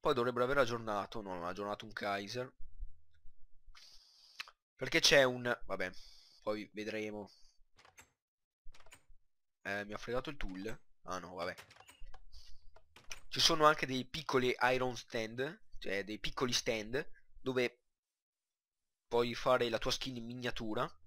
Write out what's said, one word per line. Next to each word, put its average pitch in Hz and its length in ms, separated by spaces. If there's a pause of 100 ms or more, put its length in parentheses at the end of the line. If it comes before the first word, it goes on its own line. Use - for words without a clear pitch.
Poi 156 120
dovrebbero 120 300
aver 135 140
aggiornato, 113 640
no, 95 120
non 87 120
ha 87 40
aggiornato 101 360
un 104 80
Kaiser. 107 580 (2250)
Perché 131 240
c'è 147 240
un, 127 200 (220)
vabbè, 95 240 (520)
poi 107 320
vedremo. 107 580 (2250)
Eh, 101 240
mi 104 80
ha 101 40
fregato 127 320
il 143 60
tool? 98 420 (260)
Ah 92 160
no, 80 160
vabbè. 87 200 (1700)
Ci 135 100
sono 156 260
anche 151 200
dei 127 180
piccoli 127 560
iron 127 380
stand, 123 640 (160)
cioè 98 260
dei 104 160
piccoli - 320
stand, 117 580 (300)
dove 127 440 (1200)
puoi 120 280
fare 123 340
la 110 80
tua 127 140
skin 127 260
in 113 80
miniatura 120 680 (160)